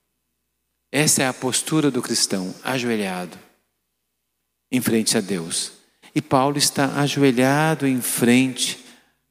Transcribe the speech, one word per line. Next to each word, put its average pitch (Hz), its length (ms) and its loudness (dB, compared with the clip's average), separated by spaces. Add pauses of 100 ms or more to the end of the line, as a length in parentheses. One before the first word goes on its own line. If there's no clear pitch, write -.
(920)
Essa 151 320 2
é 131 40 2
a 127 60 -2
postura 143 580 0
do 123 100 -2
cristão, 98 640 -2
ajoelhado 117 760 -4 (1300)
em 127 100 0
frente 113 360 0
a 110 40 2
Deus. 90 520 -6 (420)
E 151 60 0
Paulo 139 360 2
está 135 420 0
ajoelhado 139 840 2
em 131 160 0
frente 123 840 2 (480)